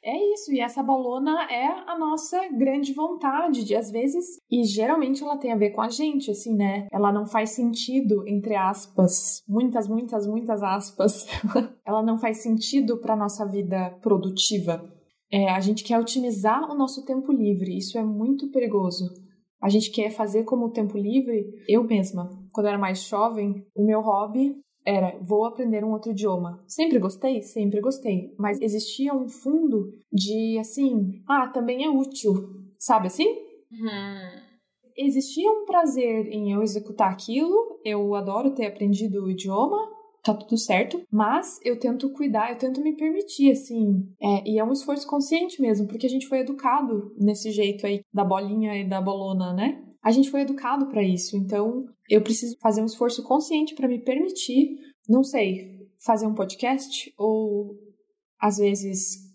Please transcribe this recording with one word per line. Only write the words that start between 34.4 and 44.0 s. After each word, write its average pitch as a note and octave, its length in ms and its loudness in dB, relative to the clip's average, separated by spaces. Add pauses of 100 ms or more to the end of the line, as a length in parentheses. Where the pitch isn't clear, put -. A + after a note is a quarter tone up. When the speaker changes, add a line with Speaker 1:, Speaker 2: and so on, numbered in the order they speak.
Speaker 1:
Existia C#4 540 2
um G#4+ 140 0
prazer B3+ 600 2
em G#3 240 -2
eu G3+ 100 2
executar G#3 500 0
aquilo, E4 720 0
eu G#3 300 0
adoro G3+ 360 0
ter B3 140 -2
aprendido G3+ 580 0
o F#3+ 80 -2
idioma, G3 460 0 (460)
tá G#3+ 100 2
tudo - 240 -2
certo, - 440 0 (100)
mas G#3+ 520 0
eu A#3 160 0
tento B3+ 320 -2
cuidar, A#3 400 0
eu A#3 60 -8
tento C4 240 -2
me D4+ 140 0
permitir, D#4 560 4
assim, G#3 520 2 (180)